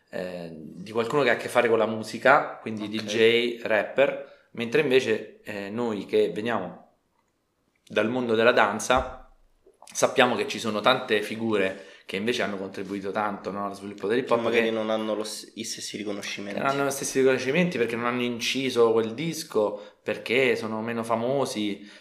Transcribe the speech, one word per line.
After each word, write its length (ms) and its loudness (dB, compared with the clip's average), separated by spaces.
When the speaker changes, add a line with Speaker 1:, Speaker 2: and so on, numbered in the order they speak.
Speaker 1:
eh, 420 -10
di 420 -14
qualcuno 320 0
che 40 2
ha 60 4
a 20 -2
che 140 -6
fare 180 4
con 80 4
la 100 4
musica, 720 2
quindi 280 -8
Speaker 2:
Ok. 60 -6
Speaker 1:
D 140 -4
J, 640 4
rapper, 640 2
mentre 280 0
invece, 640 2
eh, 260 -8
noi 340 -4
che 260 4
veniamo 680 -6
dal 240 0
mondo 240 0
della 180 6
danza 800 0
sappiamo 420 4
che 100 -2
ci 120 -6
sono 220 -4
tante 420 2
figure 640 -2
che 120 -8
invece 260 -2
hanno 160 -4
contribuito 520 -8
tanto, 400 -4
no, 140 -6
allo 100 -6
sviluppo 340 -12
dell'hip 180 0
Speaker 2:
Che 80 0
Speaker 1:
hop, 80 2
Speaker 2:
magari 220 2
Speaker 1:
che 60 0
Speaker 2:
non 200 -2
hanno 240 0
lo 100 -4
s-, 300 -12
i 100 -8
stessi 320 -10
riconoscimenti. 640 -8
Speaker 1:
non 100 0
hanno 180 0
gli 40 -2
stessi 300 -2
riconoscimenti 580 2
perché 180 -2
non 100 -4
hanno 160 -2
inciso 720 2
quel 220 2
disco, 680 -2
perché 540 0
sono 260 -6
meno 200 -4
famosi, 840 -2